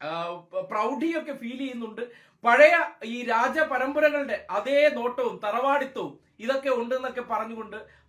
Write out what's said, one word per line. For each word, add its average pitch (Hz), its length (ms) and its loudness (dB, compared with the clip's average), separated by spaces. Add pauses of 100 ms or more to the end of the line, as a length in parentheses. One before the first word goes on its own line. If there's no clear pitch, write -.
ആ, 170 320 -6
പ-, 185 240 -10
പ്രൗഢിയൊക്കെ 269 720 -2
ഫീൽ 240 240 -10
ചെയ്യുന്നുണ്ട്. 240 440 -8 (440)
പഴയ 302 400 8 (180)
ഈ 233 220 -8
രാജപരമ്പരകളുടെ 277 1200 0
അതേ 269 400 4
നോട്ടവും 240 540 -4
തറവാടിത്തവും 240 760 -2 (200)
ഇതൊക്കെ 269 300 -2
ഉണ്ടെന്നൊക്കെ 247 520 -2
പറഞ്ഞുകൊണ്ട് 220 560 -6 (320)